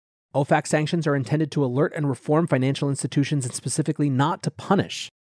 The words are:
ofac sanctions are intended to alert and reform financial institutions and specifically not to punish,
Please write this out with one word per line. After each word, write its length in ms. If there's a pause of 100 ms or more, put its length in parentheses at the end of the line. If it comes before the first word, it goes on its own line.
(340)
ofac 320
sanctions 400
are 100
intended 360
to 120
alert 320
and 140
reform 380
financial 420
institutions 560
and 80
specifically 560
not 320
to 80
punish, 640 (180)